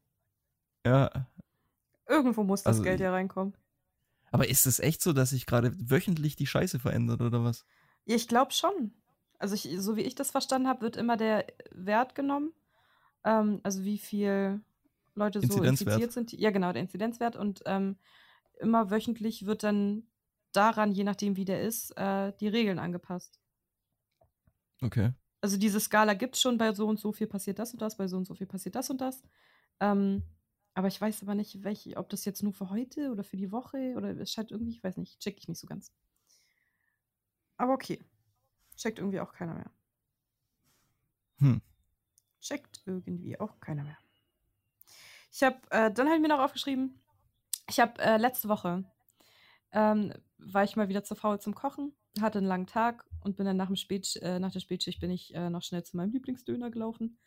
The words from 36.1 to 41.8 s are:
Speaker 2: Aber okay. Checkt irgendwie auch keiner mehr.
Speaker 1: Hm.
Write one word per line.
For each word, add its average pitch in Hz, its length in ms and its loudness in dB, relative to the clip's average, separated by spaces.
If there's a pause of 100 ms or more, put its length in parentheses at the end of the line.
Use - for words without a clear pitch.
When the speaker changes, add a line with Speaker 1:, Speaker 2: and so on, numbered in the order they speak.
Speaker 2:
Aber 247 180 2
okay. 254 300 -6 (720)
Checkt 226 220 -6
irgendwie 190 220 -4
auch - 120 -8
keiner 165 220 -10
mehr. - 160 -12 (1700)
Speaker 1:
Hm. 135 240 6 (800)